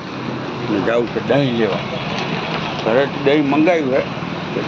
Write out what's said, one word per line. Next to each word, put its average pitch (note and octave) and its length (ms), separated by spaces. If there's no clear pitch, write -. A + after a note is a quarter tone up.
અને G#2 120
જાઉં A2+ 260
છે G#2+ 220
દહીં B2+ 300
લેવા. G2+ 180
ઘરેથી C3+ 400
દહીં C#3+ 260
મંગાવ્યું D#3 420
છે, C#3 100
તો - 140